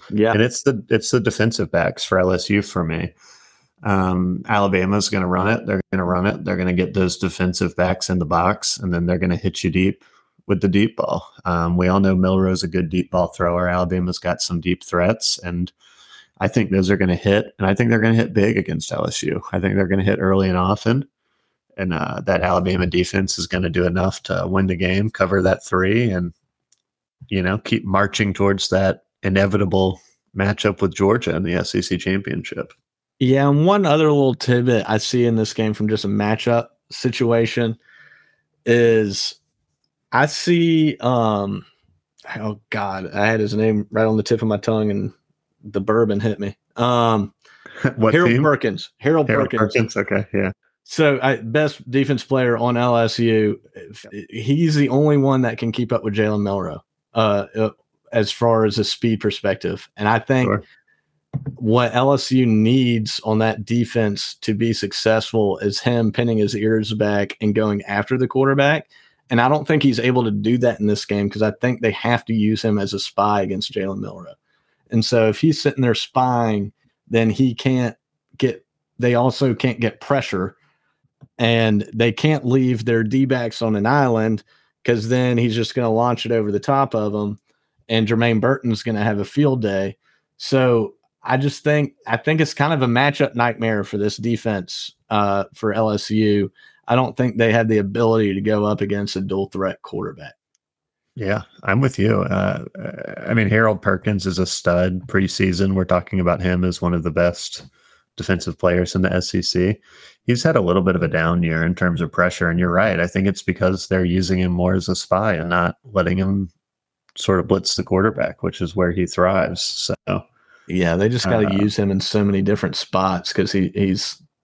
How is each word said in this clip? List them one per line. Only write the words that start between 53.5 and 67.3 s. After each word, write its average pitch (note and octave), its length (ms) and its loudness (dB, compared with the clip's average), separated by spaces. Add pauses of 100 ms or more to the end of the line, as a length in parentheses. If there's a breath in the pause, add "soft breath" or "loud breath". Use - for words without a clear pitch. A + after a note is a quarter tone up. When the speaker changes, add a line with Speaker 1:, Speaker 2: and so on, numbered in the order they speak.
Speaker 1:
F-, F#2 380 -18
Speaker 2:
Yeah. G#2+ 300 -12
Speaker 1:
he's D3+ 320 2
the C#3+ 160 2
only D3 260 4
one C3+ 240 4
that A#2 160 0
can A#2 160 -4
keep A#2+ 180 -4
up A#2 140 -2
with G#2 100 -4
Jalen G#2+ 280 0
Milroe, G2 420 -4 (300)
uh, G#2 320 2 (100)
uh, A2 140 0 (420)
as A2 180 0
far A2+ 360 2
as G#2 120 0
a G#2+ 60 0
speed A2+ 360 -2
perspective. F#2+ 760 -4
And G#2 100 -4
I A2+ 120 4
think B2+ 300 0
Speaker 2:
Sure. G2+ 140 0 (920 soft breath)
Speaker 1:
what A#2 380 2
L C3 180 4
S - 180 0
U C3 140 4
needs A2+ 800 2
on G#2+ 140 0
that A2 260 0
defense A2+ 800 -2
to A2 100 -2
be A2+ 220 0
successful G#2+ 880 0
is G2+ 200 -2
him A#2 320 0
pinning A#2 240 0
his G#2 180 0
ears A2 380 0
back G#2 480 -2